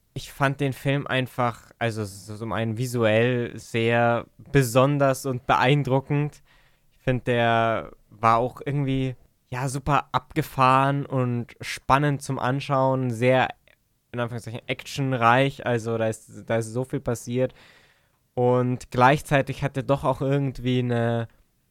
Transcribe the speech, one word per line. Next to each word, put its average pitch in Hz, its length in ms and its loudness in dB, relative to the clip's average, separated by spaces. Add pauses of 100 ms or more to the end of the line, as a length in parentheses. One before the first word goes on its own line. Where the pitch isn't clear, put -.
(140)
ich - 180 -14
fand 139 280 -2
den 139 140 -2
Film 139 340 -4
einfach, 123 720 -4
also 110 260 -4
so 98 300 -14
zum 110 160 -10
einen 110 260 -4
visuell 120 800 0
sehr 117 680 0 (260)
besonders 135 720 2
und 127 220 -6
beeindruckend. 135 920 0 (560)
Ich - 60 -20
find, 127 240 -2
der 113 640 2 (180)
war 113 280 4
auch 123 260 -2
irgendwie, 135 520 -2 (340)
ja, 127 180 -6
super 135 440 -2
abgefahren 135 960 0
und 123 560 -2
spannend 143 600 0
zum 135 180 -6
Anschauen, 131 720 0
sehr, 123 380 2 (600)
in 120 80 -6
Anführungszeichen, 117 480 -8
actionreich, 131 1000 2
also 117 320 -2
da 113 100 0
ist, 110 380 -10
da 113 120 0
ist 110 160 -4
so 127 100 -4
viel 135 160 -6
passiert. 123 540 -2 (800)
Und 123 580 0
gleichzeitig 135 720 2
hat 139 140 -6
er 131 60 -4
doch 139 200 0
auch 135 180 -2
irgendwie 131 580 -2
eine 117 480 -2 (440)